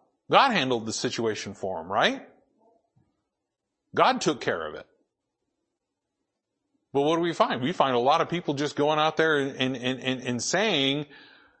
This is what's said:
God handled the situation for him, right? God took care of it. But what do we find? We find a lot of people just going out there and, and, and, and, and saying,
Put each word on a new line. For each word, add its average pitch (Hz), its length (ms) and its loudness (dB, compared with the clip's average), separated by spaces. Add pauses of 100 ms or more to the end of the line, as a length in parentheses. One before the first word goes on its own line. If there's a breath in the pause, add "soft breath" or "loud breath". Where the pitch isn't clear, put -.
(300)
God 226 220 6
handled 131 320 0
the 110 80 -6
situation 113 640 -4
for 92 260 -8
him, 82 100 -10
right? 175 380 0 (1700)
God 208 260 4
took 147 220 -2
care 87 240 -4
of 76 80 -10
it. 78 120 -16 (2000)
But 139 100 2
what 160 140 2
do 165 60 0
we 170 100 0
find? 190 300 0
We 143 100 -2
find 135 220 2
a 120 60 2
lot 143 200 4
of 156 80 -2
people 165 260 -4
just 139 220 -4
going 151 220 2
out 156 180 0
there 160 220 4
and, 139 180 -4
and, 131 200 -2
and, 127 240 -4
and, 131 220 -4
and 123 200 -4
saying, 151 640 0 (540 loud breath)